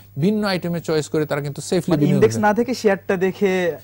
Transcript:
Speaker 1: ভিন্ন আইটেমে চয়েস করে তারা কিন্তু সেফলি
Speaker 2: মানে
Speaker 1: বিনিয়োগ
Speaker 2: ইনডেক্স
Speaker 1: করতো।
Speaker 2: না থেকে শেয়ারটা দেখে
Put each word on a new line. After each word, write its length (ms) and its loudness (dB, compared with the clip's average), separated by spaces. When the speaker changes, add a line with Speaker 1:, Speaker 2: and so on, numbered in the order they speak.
Speaker 1:
ভিন্ন 300 0
আইটেমে 320 -4
চয়েস 300 -2
করে 160 0
তারা 160 -4
কিন্তু 200 -8
সেফলি 300 -2
Speaker 2:
মানে 80 2
Speaker 1:
বিনিয়োগ 160 4
Speaker 2:
ইনডেক্স 200 4
Speaker 1:
করতো। 120 2
Speaker 2:
না 60 4
থেকে 200 -2
শেয়ারটা 440 0
দেখে 680 0